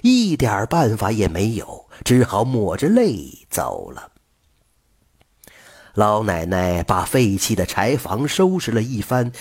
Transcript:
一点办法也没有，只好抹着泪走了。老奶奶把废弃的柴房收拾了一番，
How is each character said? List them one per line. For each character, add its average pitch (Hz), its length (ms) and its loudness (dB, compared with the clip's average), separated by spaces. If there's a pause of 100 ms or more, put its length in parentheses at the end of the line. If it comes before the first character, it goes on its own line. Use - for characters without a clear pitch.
一 233 340 4
点 107 300 0
办 131 300 2
法 101 140 -2
也 107 160 0
没 92 260 0
有， - 340 -10 (180)
只 127 180 6
好 101 220 0
抹 110 320 0
着 135 120 0
泪 175 600 0
走 50 420 -6
了。 62 200 -18 (1800)
老 107 280 2
奶 87 240 -2
奶 90 360 0
把 90 220 0
废 110 320 2
弃 110 180 -2
的 92 100 0
柴 110 320 0
房 123 320 -4
收 185 300 2
拾 170 120 -6
了 110 120 0
一 120 180 -4
番， 123 400 -2